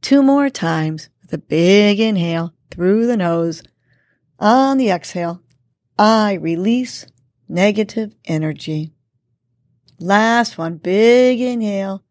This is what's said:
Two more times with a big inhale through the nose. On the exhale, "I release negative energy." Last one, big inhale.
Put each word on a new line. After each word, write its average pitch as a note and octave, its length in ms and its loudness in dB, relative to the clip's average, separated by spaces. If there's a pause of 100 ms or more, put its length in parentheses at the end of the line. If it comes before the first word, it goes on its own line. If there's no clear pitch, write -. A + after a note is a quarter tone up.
Two C#4 200 2
more C#4 260 2
times D#3+ 600 -4 (120)
with - 120 -14
a D3 60 -8
big G3 600 2
inhale E3+ 560 -2 (160)
through G3+ 380 0
the A#3+ 80 0
nose. E3+ 480 -2 (760)
On C4 400 2
the B3 120 0
exhale, F3 520 -6 (560)
"I G#3+ 360 4
release F#3 720 -2 (420)
negative G#3 680 -2 (120)
energy." D#3 680 -6 (1040)
Last A3 600 0
one, E3 180 -8
big A#3 640 2
inhale. G#3 720 -6